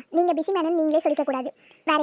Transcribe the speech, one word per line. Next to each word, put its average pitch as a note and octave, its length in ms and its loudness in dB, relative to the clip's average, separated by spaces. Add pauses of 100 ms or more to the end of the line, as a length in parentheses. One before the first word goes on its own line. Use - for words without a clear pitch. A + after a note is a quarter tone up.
(160)
நீங்க F4 220 4
பிஸி D#4+ 160 -2
மேன் E4+ 240 0
நீங்களே D#4 260 2
சொல்லிக்க D4+ 240 0
கூடாது, C4 220 -4 (380)
வேற D4+ 140 4